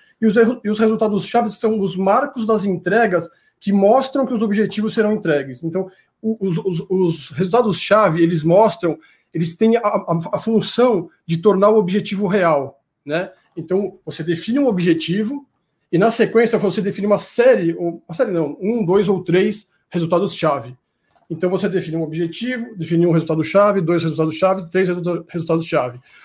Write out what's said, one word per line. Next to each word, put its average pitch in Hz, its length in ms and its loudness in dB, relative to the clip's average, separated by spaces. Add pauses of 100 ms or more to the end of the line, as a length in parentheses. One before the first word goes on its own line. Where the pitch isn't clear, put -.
(200)
e 226 60 2
os 202 100 2
erro-, 233 280 4
e 208 60 -2
os 214 80 -2
resultados 214 480 0
chaves 226 280 -2
são 220 260 -2
os 180 160 -4
marcos 220 500 0
das 214 180 0
entregas 185 640 0 (320)
que 196 120 -2
mostram 254 520 2
que 240 80 -4
os 220 100 -2
objetivos 208 520 -2
serão 214 180 0
entregues. 143 500 -2
Então, 180 280 -6 (320)
o, 220 180 -2
os, 190 180 -2
os, 190 300 -4
os 185 420 0
resultados 185 480 0
chave, 190 440 2
eles 170 200 2
mostram, 175 560 2 (360)
eles 165 220 -4
têm 226 200 4
a, 226 40 -2
a, 202 400 -2 (120)
a 196 60 -2
função 220 720 0 (160)
de 165 120 -2
tornar 202 320 4
o 220 80 4
objetivo 202 480 -2
real, 165 540 0 (240)
né? 170 260 -4 (260)
Então, 180 480 -4
você 156 180 -10
define 170 360 -2
um 285 80 2
objetivo, 190 800 -2 (440)
e 170 80 0
na 220 120 4
sequência 226 480 2
você 185 220 -2
define 196 260 -4
uma 208 120 2
série, 214 560 2
ou, 170 340 -6
uma 165 60 -12
série 226 160 -2
não, 160 300 -2
um, 214 240 -2
dois 185 240 2
ou 185 140 0
três 196 440 0 (240)
resultados-chave. 165 840 -2 (520)
Então, 175 220 -4
você 190 180 -2
define 160 280 -4
um 165 60 -2
objetivo, 175 760 -6
define 170 300 0
um 170 60 4
resultado-chave, 165 680 2
dois 170 220 0
resultados-chave, 165 680 -2
três 185 180 0
resulta-, 170 400 -4
resultados-chave. 160 680 -2 (260)